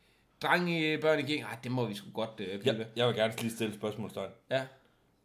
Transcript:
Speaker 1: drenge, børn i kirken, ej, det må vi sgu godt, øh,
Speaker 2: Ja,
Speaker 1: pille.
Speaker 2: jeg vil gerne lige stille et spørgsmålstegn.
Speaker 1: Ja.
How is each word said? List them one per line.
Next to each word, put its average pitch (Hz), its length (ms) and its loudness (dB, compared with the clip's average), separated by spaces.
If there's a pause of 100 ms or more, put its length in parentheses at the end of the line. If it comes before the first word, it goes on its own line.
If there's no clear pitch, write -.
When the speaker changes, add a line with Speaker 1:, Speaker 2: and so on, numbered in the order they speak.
(420)
Speaker 1:
drenge, 160 560 4
børn 156 200 4
i 147 40 0
kirken, 135 220 -2
ej, 110 200 -8
det 123 80 -2
må 127 140 2
vi 104 80 -4
sgu - 160 -12
godt, 110 200 -4 (100)
øh, 95 80 -4
Speaker 2:
Ja, 101 100 -6
Speaker 1:
pille. 110 280 0 (100)
Speaker 2:
jeg 123 100 4
vil 117 100 4
gerne 110 240 4
lige 113 140 -2
stille 110 200 -2
et - 40 -16
spørgsmålstegn. 104 520 -6 (200)
Speaker 1:
Ja. 131 120 0 (640)